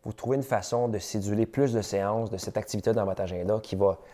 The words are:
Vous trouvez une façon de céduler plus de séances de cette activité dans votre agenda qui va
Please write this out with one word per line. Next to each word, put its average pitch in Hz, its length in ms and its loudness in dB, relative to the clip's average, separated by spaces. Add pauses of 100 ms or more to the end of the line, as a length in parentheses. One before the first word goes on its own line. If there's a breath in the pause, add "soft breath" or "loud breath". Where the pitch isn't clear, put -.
Vous 110 80 -6
trouvez 131 240 0
une 139 60 0
façon 120 440 0
de 110 100 0
céduler 104 480 0
plus 127 280 2
de 113 80 2
séances 104 500 0
de 98 60 -6
cette - 200 -4
activité 110 360 0
dans 107 120 2
votre 95 160 -2
agenda 92 400 0
qui - 140 -6
va 95 220 4 (160 loud breath)